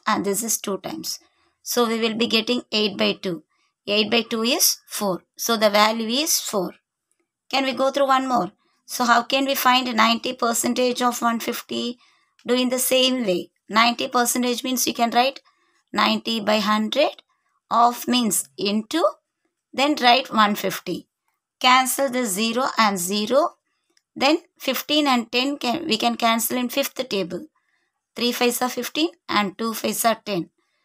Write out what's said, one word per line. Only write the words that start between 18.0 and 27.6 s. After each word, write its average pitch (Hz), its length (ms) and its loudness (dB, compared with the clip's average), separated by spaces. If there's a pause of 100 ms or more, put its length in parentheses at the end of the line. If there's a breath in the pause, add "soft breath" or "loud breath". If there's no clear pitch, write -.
means 240 500 0
into 214 480 0 (720)
then 285 240 2
write 247 320 4
one 208 220 2
fifty. - 520 -6 (520)
Cancel 262 500 2
the 247 160 -2
zero 220 380 -2 (160)
and 202 180 2
zero. 208 440 0 (760)
Then 285 220 2 (220)
fifteen 294 480 0
and 240 240 0
ten 247 280 -2
can, 240 260 -4
we 220 120 0
can 233 200 0
cancel 233 400 0
in 247 120 -2
fifth 277 260 -4 (140)
table. 180 360 -4 (720)